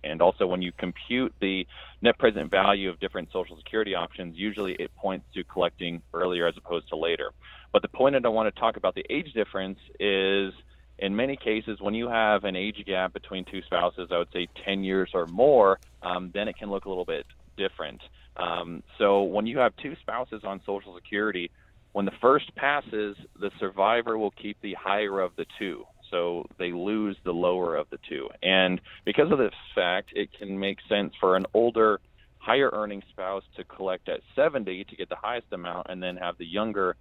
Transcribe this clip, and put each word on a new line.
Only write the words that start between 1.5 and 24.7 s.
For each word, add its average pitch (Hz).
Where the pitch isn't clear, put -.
net 117
present 98
value 98
of 85
different 92
Social 87
Security 101
options, 85
usually 98
it -
points 95
to 92
collecting 87
earlier 87
as 82
opposed 85
to 80
later. 80
But 104
the -
point 135
that 127
I 120
want 110
to -
talk 113
about 95
the 92
age 147
difference 98
is, 98
in 101
many 135
cases, 110
when 101
you 117
have 107
an 95
age 104
gap 92
between 95
two 95
spouses, 87
I 87
would 87
say 87
ten 98
years 95
or 85
more, 104
um, 90
then 101
it 107
can 107
look 98
a 101
little 90
bit 90
different. 80
Um, 85
so 101
when 101
you 131
have 120
two -
spouses 113
on 98
Social 98
Security, 98
when 101
the -
first 135
passes, 113
the 98
survivor 110
will 104
keep -
the 98